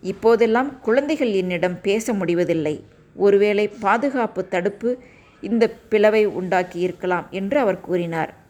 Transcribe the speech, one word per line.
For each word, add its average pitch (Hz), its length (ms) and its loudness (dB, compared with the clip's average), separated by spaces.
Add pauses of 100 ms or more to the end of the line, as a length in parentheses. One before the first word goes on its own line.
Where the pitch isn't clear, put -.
"இப்போதெல்லாம் 226 760 2
குழந்தைகள் 277 520 0
என்னிடம் 180 500 -2
பேச 220 320 -2
முடிவதில்லை. 165 680 0 (340)
ஒருவேளை 202 520 2
பாதுகாப்பு 220 800 -2
தடுப்பு 202 500 -4 (440)
இந்த 220 300 0 (180)
பிளவை 214 360 4
உண்டாக்கி 180 540 -2
இருக்கலாம்" 180 520 -4
என்று 196 280 -2
அவர் 196 220 0
கூறினார். 165 500 -4 (180)